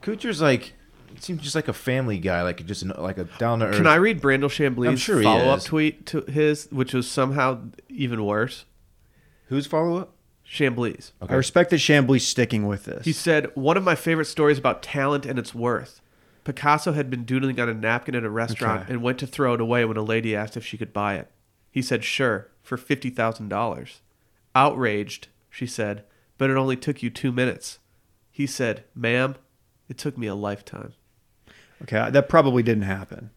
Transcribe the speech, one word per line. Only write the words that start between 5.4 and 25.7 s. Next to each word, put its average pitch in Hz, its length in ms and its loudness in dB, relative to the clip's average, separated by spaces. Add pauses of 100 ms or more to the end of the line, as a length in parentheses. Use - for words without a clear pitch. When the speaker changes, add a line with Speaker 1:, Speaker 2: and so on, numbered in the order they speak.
Speaker 1:
is. - 60 -8
Speaker 2:
tweet 156 420 0
to 151 140 -4
his, 151 500 0
which 131 220 -2
was 123 160 -2
somehow 131 500 0 (300)
even 120 360 -2
worse? 107 400 -2 (840)
Speaker 1:
Whose 143 200 -2
follow-up? 170 460 -2 (300)
Speaker 2:
Chambly's. 120 800 -2
Speaker 1:
Okay. 101 120 -2
Speaker 3:
I 131 40 4
respect 175 320 4
that 175 100 4
Chambly's 135 480 4
sticking 110 400 0
with 101 180 -4
this. - 200 -10
Speaker 2:
He 160 80 0
said, 151 420 2
"One 143 220 2
of 190 60 0
my 180 120 4
favorite 160 300 0
stories 147 320 4
about - 260 0
talent 143 420 -2
and 131 140 -4
its - 160 -10
worth. 117 460 -4 (420)
Picasso 147 500 2
had 147 160 -2
been 123 140 -4
doodling 127 360 0
on 120 80 0
a 117 60 -2
napkin 113 400 -2
at 120 100 -2
a 113 60 -4
restaurant 110 540 -2
Speaker 3:
Okay. 92 100 -8
Speaker 2:
and 120 80 -4
went 123 180 0
to 139 80 -8
throw 127 280 0
it 117 60 -2
away 120 240 2
when 110 120 -2
a 107 60 -2
lady 113 320 0
asked 107 200 -4
if 113 80 -10
she - 140 -12
could 110 160 -10
buy 101 220 -2
it. - 160 -10 (400)
He 139 100 -2
said, 123 220 -2
'Sure,' 113 460 -2 (120)
for - 160 -8
fifty - 320 -4
thousand 113 400 -4
dollars. 101 520 -6 (520)
Outraged, 123 760 0 (200)
she - 160 -8
said, 104 380 -6 (340)